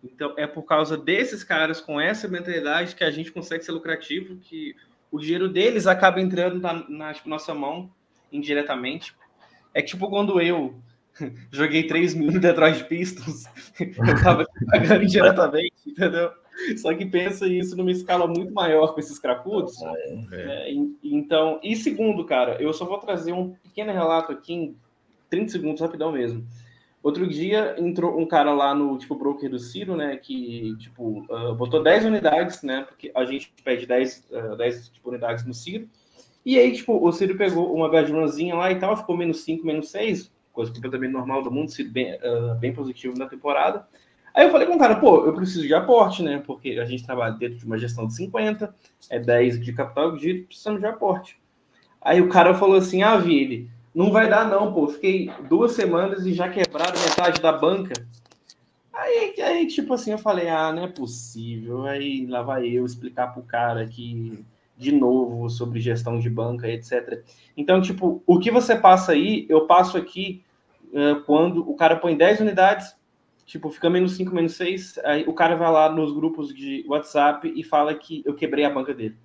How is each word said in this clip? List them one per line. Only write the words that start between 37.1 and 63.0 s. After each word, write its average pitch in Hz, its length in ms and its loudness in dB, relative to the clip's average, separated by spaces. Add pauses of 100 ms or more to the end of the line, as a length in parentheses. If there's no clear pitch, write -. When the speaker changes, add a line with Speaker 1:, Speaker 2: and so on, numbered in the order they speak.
Speaker 1:
Ciro 190 240 0
pegou 180 380 0
uma 160 140 2
gajunazinha 156 680 2
lá 180 160 0
e 185 80 0
tal, 190 180 0
ficou 175 200 -4
menos 165 260 -2
cinco, 160 240 -6
menos 156 240 -4
seis. 202 400 -4 (220)
Coisa 117 200 -6
completamente 127 400 -6
normal 135 300 -4
do 127 80 -6
mundo, 147 200 -4
sido - 200 -8
bem, 113 220 -4 (100)
ah, 120 380 -2
bem 123 120 -4
positivo 127 460 -8
na 135 80 -8
temporada. 147 600 -2 (480)
Aí 294 120 8
eu - 40 6
falei 311 160 4
com 349 100 0
o - 20 2
cara, 240 180 6
"Pô, 208 300 8
eu 156 80 2
preciso 180 320 -4
de 143 80 4
aporte, 190 480 4
né? 143 240 -2
Porque 127 340 -8
a 120 40 -2
gente 120 200 -8
trabalha 120 300 -4
dentro 120 240 -8
de 117 80 -20
uma 110 120 -4
gestão 117 280 -6
de 117 80 -6
cinquenta, 214 600 -4 (360)
é 123 80 -4
dez 120 420 2
de 120 120 -8
capital 147 440 -2
de 139 60 -10
giro, 180 240 -4
precisamos 208 340 -8
de 202 60 -4
aporte." 202 540 -4 (600)
Aí 170 200 4
o 180 80 6
cara 180 260 8
falou 190 220 6
assim, 185 260 2
"Ah, 214 140 6
Vini, 139 540 2 (240)
não 185 180 4
vai 220 160 6
dar 214 200 4
não, 196 240 0
pô. 151 160 2
Fiquei 190 420 -2 (180)
duas 220 240 4
semanas 190 540 0
e 185 80 0
já 180 140 -2
quebraram 175 520 -2
metade 175 400 2
da 160 120 4
banca." 180 420 0 (960)
Aí, 466 480 -2
aí, 339 260 0
tipo - 280 -2
assim, 226 180 -4
eu 214 60 -4
falei, 190 300 0
"Ah, 160 240 0
não 170 120 -4
é 185 40 -8
possível." 117 1000 -10
Aí 139 400 -4
lá 123 160 -4
vai 127 260 -4
eu 123 180 0
explicar 123 420 -6